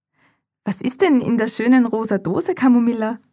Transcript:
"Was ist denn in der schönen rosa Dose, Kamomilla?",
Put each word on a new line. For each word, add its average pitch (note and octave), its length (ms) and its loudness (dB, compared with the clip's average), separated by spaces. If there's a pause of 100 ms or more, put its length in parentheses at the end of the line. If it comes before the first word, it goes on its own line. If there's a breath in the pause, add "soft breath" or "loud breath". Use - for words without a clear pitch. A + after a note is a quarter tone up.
(640)
"Was F#3+ 160 -6
ist - 220 -6
denn D4 200 4
in A#3 180 -2
der A3 80 -2
schönen A#3+ 400 2
rosa A3 320 -2
Dose, D#4 340 -4
Kamomilla?", A#3+ 640 0 (140)